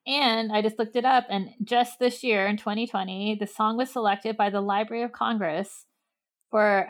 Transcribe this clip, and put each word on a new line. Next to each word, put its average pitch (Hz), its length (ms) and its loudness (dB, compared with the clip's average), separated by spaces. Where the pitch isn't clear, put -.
And 226 460 0
I 214 100 2
just 214 160 -2
looked 220 160 -4
it 240 120 0
up, 254 220 4
and 190 200 -4
just 240 340 0
this 247 240 0
year 208 240 2
in 208 100 0
twenty 214 300 -4
twenty, 196 540 -4
the 202 80 -2
song 220 280 0
was 254 140 -2
selected 214 460 0
by 208 140 2
the 202 100 0
Library 214 420 -2
of 240 100 -4
Congress 202 760 -4
for, 208 400 4